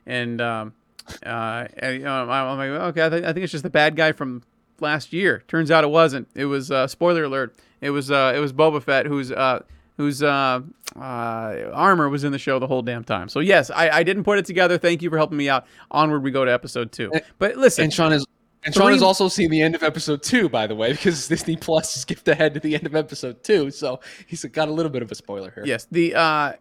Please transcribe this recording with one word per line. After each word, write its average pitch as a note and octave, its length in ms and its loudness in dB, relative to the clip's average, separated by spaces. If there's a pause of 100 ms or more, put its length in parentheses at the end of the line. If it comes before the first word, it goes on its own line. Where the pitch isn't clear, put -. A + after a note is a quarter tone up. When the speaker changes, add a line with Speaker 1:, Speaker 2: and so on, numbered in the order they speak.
Speaker 1:
And, A#2+ 340 -6
um, A2 320 -4 (540)
uh, A#2 400 -6 (100)
and, C3 220 -6
you C3+ 60 -12
know, C3+ 180 -2
I'm, A#2+ 80 -6
I'm C3+ 260 -2
like, C3+ 240 -6 (100)
"Okay, D#3+ 140 0
I, D#3+ 60 4
th-, E3+ 140 -2
I E3 80 -2
think F3+ 100 -6
it's F3 100 -6
just C#3+ 120 -6
the - 60 -8
bad D3+ 260 2
guy D#3 160 2
from B2+ 320 -10 (340)
last D3+ 340 -4
year." E3 360 0
Turns D#3+ 240 0
out D#3+ 100 8
it D3 80 2
wasn't. D3+ 460 4
It C#3 80 -4
was, C#3 260 -4
uh, C3+ 160 2
spoiler E3+ 380 0
alert. C3+ 320 -6 (240)
It C#3 100 -4
was, C#3+ 220 -2
uh, C3 240 4
it - 20 0
was C#3+ 140 -2
Boba D3+ 280 4
Fett C3+ 260 0
who's, C#3 260 -4
uh, C3 320 0 (320)
whose, C#3+ 260 -2
uh, C#3 380 2 (360)
uh, - 40 -18 (760)
armor E3 340 4
was C#3 160 -4
in C#3+ 80 -2
the C#3 60 -4
show C3+ 200 -2
the B2+ 80 -2
whole B2+ 160 0
damn A#2 220 -6
time. G2 240 -4
So C#3 120 -4
yes, E3 300 4
I, D#3+ 200 2
I D#3 120 4
didn't F#3+ 220 -2
put G3+ 140 2
it F3+ 80 -2
together. F3+ 320 2
Thank E3+ 240 0
you E3+ 80 -4
for D#3+ 60 0
helping D#3 200 0
me C#3+ 120 -2
out. C3 180 0 (240)
Onward D3+ 320 2
we C3+ 80 -4
go C3+ 140 0
to B2 80 2
episode B2 400 -4
two. G2+ 200 -8
Speaker 2:
And, D#3 100 -2 (160)
Speaker 1:
But G#3+ 180 0
listen, B3+ 280 4
Speaker 2:
and D3+ 80 0
Sean D#3+ 200 2
is, C#3+ 120 2 (400)
and D3+ 100 -4
Sean G3 120 6
Speaker 1:
three C4 80 8
Speaker 2:
has C4 80 4
also F#3+ 260 4
seen F3+ 220 0
the D#3 100 2
end D#3+ 140 2
of - 80 -6
episode D#3 400 -2
two, A3+ 260 2
by A2 180 0
the G#2+ 80 -4
way, A2 180 0
because D3+ 360 -2
Disney D#3+ 280 -2
Plus D#3+ 380 -2
skipped - 320 -8
ahead D3+ 280 4
to D3 60 -8
the D#3 140 -2
end D3 120 -4
of C#3+ 100 -4
episode C#3+ 480 -6
two. D#3 260 2
So C3 300 -6 (260)
he's - 200 -12
got D#3 220 -2
a D3+ 40 -4
little D#3+ 180 -2
bit B2+ 120 -4
of G#2+ 100 -10
a - 20 -8
spoiler G2 360 -12
here. - 160 -14
Speaker 1:
Yes. A#2+ 240 -4
The, E3+ 240 0
uh, D3+ 460 2